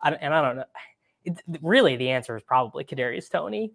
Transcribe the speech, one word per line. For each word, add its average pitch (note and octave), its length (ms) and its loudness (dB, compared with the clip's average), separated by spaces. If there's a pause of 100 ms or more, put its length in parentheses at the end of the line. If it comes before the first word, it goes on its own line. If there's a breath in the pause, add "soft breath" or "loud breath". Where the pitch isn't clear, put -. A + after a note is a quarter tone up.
I, D3+ 140 2
and D3+ 180 -4
I D#3+ 80 4
don't C3 160 0
know. C3 80 -8 (580 loud breath)
It, E3+ 180 -6 (200)
really, F3 340 6
the B2+ 140 0
answer B2+ 260 -2
is G#2+ 80 -10
probably B2+ 400 0
Kadarius B2+ 460 -6
Toney. G#3 460 -4